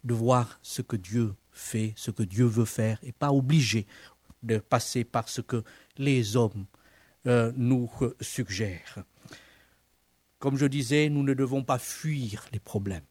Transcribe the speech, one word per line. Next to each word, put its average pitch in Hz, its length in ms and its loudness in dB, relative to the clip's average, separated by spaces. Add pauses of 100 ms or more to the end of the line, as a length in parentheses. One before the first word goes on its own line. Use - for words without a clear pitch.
de 120 120 -2
voir 117 480 2
ce - 180 -10
que 123 160 -4
Dieu 104 380 -2 (180)
fait, 110 420 -4
ce - 160 -8
que 110 120 -4
Dieu 104 240 2
veut 113 180 4
faire, 110 380 -2
et 120 100 -12
pas 143 200 0
obligé 131 540 4 (560)
de 110 160 0
passer 120 460 0
par 117 240 -4
ce - 140 -8
que 113 200 -4 (360)
les 131 360 2
hommes, 107 300 2 (640)
euh, 120 280 4
nous, 123 360 2 (100)
euh, 120 220 -2
suggèrent. 98 800 -6 (1300)
Comme 139 180 -2
je 139 100 2
disais, 143 440 2
nous 143 120 2
ne 139 120 2
devons 135 280 0
pas 127 160 0
fuir 127 760 -6
les 104 80 -6
problèmes 98 500 -6